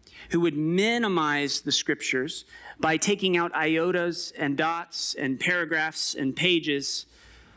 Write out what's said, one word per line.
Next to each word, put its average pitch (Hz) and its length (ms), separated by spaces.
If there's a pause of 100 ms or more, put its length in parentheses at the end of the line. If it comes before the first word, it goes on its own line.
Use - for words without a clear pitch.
(320)
who 170 80
would 170 160
minimize 165 1040
the 143 140
scriptures - 720 (340)
by 160 160
taking 190 400
out 170 160
iotas 165 880
and 143 200
dots 165 580
and 135 220
paragraphs 160 760
and 135 180
pages 156 760 (500)